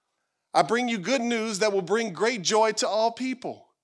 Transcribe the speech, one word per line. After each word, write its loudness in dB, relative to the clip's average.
"I 6
bring 0
you -2
good 0
news -2
that 2
will 2
bring -2
great 0
joy 2
to -2
all 2
people. -10